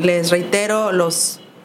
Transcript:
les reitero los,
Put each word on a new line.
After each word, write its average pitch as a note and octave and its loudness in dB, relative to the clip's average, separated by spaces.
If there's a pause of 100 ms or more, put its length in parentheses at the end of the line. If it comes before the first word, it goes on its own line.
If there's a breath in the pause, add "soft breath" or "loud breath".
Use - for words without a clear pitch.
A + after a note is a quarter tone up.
les E3+ 2
reitero G3+ 0
los, F3 -2 (240)